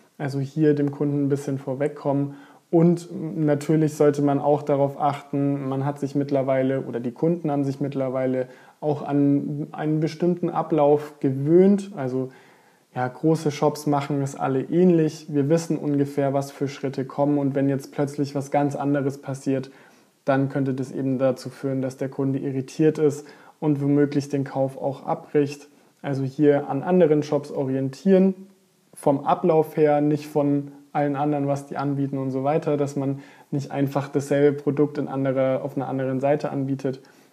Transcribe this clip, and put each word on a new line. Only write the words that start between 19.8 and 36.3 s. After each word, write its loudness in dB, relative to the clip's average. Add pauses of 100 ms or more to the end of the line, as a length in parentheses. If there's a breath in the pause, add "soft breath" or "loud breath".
dann 2
könnte -2
das -6
eben -2
dazu 0
führen, -6
dass -6
der -6
Kunde -2
irritiert 0
ist 0 (360 loud breath)
und 0
womöglich 2
den -2
Kauf -4
auch -6
abbricht. -2 (320 soft breath)
Also -4
hier 4
an -4
anderen 4
Shops -2
orientieren, 2 (580)
vom 0
Ablauf 2
her, 4
nicht 0
von 0 (180)
allen -2
anderen, -2
was -4
die -10
anbieten -4
und -4
so -4
weiter, 0
dass -2
man -2 (320 loud breath)
nicht -4
einfach -2
dasselbe 2
Produkt 0
in -4
anderer, 0
auf -6
einer -4
anderen -4
Seite 0